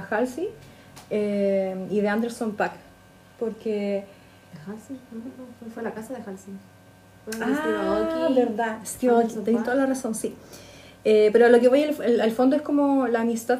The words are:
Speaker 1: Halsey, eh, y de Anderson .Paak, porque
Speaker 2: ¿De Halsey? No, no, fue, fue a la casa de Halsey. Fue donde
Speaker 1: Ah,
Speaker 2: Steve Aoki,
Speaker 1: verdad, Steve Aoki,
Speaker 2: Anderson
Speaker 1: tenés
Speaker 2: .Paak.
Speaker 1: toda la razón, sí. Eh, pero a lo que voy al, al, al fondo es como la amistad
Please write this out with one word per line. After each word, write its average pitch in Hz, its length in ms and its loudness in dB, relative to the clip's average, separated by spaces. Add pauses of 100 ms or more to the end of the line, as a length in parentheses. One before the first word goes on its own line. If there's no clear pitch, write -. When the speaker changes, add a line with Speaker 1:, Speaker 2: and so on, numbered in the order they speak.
Speaker 1:
Halsey, 254 380 -2 (600)
eh, 196 680 0 (160)
y 208 80 0
de 202 80 2
Anderson 226 460 -2
.Paak, 180 180 -2 (640)
porque 202 680 -4 (480)
Speaker 2:
¿De 156 180 -14
Halsey? 220 240 -14 (160)
No, 226 60 -14
no, 226 60 -12 (360)
fue, 226 100 -16
fue 226 120 -12
a - 20 -6
la 220 100 -4
casa 220 200 -12
de 233 80 -10
Halsey. 196 320 -14 (720)
Fue 220 120 -10
donde 226 160 -2
Speaker 1:
Ah, 285 60 0
Speaker 2:
Steve 220 180 -2 (480)
Aoki, 262 140 2
Speaker 1:
verdad, 226 460 -2
Steve - 260 -2
Aoki, 233 120 6
Speaker 2:
Anderson 220 200 -6
Speaker 1:
tenés 226 180 2
Speaker 2:
.Paak. - 40 -8
Speaker 1:
toda 240 100 -2
la 269 120 2
razón, 247 280 -4
sí. - 200 -8 (680)
Eh, 214 300 6
pero 233 140 8
a - 20 8
lo 240 100 10
que 247 80 6
voy 277 160 6
al, 302 180 -2
al, 220 200 2
al 220 100 2
fondo 262 240 2
es 294 80 0
como 277 440 2
la 226 140 0
amistad 233 380 -2